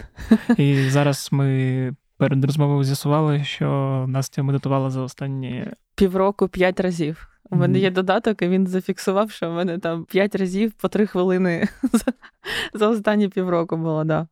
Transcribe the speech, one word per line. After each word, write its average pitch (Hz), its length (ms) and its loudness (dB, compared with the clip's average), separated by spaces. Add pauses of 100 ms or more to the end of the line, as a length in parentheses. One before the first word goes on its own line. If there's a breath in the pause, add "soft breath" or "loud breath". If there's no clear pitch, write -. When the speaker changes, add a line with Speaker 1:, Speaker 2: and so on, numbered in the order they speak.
(140)
Speaker 1:
<laughs> - 420 2
Speaker 2:
І 139 320 2
зараз 143 440 2
ми 131 600 0 (240)
перед 139 280 2
розмовою 143 400 2
з'ясували, 147 600 0
що 139 640 -2
Настя 135 340 -4
медитувала 135 480 0
за 131 100 -4
останні 131 680 -8 (280)
Speaker 1:
Півроку 190 540 2
п'ять 180 320 0
разів. 165 460 -4 (260)
У - 40 2
мене 139 180 4
Speaker 2:
Мгм. 185 80 2
Speaker 1:
є 190 80 2
додаток, 190 520 0
і 175 60 2
він 190 180 2
зафіксував, 190 640 -2
що 170 200 -6
в 170 40 -6
мене 175 240 -2
там 165 260 -4
п'ять 202 300 0
разів 190 380 -2
по - 160 -4
три 202 180 2
хвилини 185 680 0
<laughs> - 180 -4
за, 240 200 -2 (600 loud breath)
за 214 140 2
останні 208 400 2
півроку 180 480 -2
було, 160 280 -2
да. 156 280 0